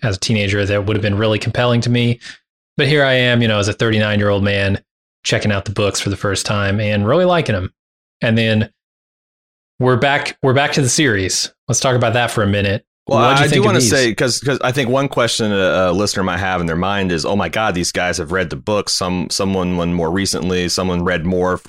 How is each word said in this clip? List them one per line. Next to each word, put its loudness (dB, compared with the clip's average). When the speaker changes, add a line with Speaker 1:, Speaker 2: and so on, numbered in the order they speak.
Speaker 1:
as -2
a -6
teenager, 0
that 0
would 0
have -2
been 0
really 0
compelling 0
to -2
me. 0
But 0
here 4
I 4
am, 4
you 2
know, 2
as 0
a -2
thirty-nine-year-old 2
man 0
checking 0
out -2
the -8
books 0
for -4
the -4
first -4
time -2
and 0
really 2
liking 0
'em. -6
And 2
then 2
we're 4
back, 0
we're 4
back 2
to 0
the 0
series. 0
Let's 0
talk 2
about 2
that 2
for 0
a 2
minute. 0
Speaker 2:
Well, 2
Speaker 1:
What'd 4
you 4
Speaker 2:
I 2
Speaker 1:
think 2
Speaker 2:
do 4
Speaker 1:
of 2
Speaker 2:
wanna 2
Speaker 1:
these? 2
Speaker 2:
say, 2
'cause, -2
'cause -2
I 0
think -2
one 0
question 0
a, 2
a -
listener 0
might -2
have -2
in -2
their -2
mind -2
is, -2
"Oh 0
my -2
God, -2
these -4
guys -2
have -6
read -2
the -8
books." -4
Some, -4
someone, -2
one -2
more -2
recently, -2
someone -2
read -2
more 0
f-, -6